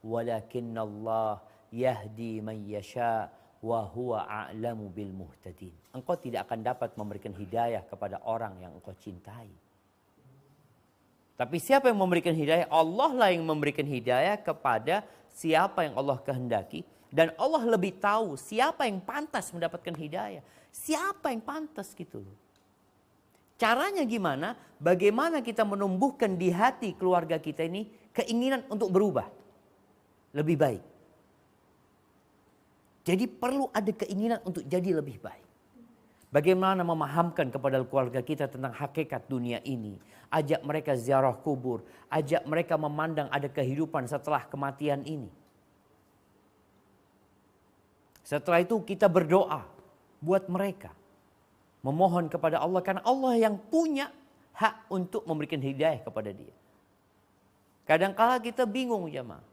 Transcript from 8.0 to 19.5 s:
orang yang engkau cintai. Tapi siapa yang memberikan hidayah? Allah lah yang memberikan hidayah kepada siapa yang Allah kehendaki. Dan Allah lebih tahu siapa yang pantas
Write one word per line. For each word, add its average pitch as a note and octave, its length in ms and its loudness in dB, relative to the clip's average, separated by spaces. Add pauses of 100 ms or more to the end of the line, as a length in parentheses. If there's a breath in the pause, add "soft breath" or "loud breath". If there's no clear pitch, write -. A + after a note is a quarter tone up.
orang A2+ 400 -6
yang F2+ 160 -16
engkau F#2+ 160 -18
cintai. G#2 560 -18 (1800)
Tapi C3 240 -2
siapa C4+ 320 6
yang G#3 80 2
memberikan F3 320 4
hidayah? D#3+ 400 4
Allah E3+ 400 4
lah B3 160 6
yang E3+ 160 2
memberikan D3+ 400 0
hidayah C#3 560 2
kepada D3+ 640 0 (240 loud breath)
siapa E3+ 560 2
yang C3+ 160 -4
Allah C#3 240 0
kehendaki. B2+ 560 -2 (320 soft breath)
Dan D#3+ 240 4
Allah B3+ 400 2
lebih F#3 240 0
tahu G3+ 400 0
siapa C4+ 480 0
yang F#3+ 160 -6
pantas C#4 480 -6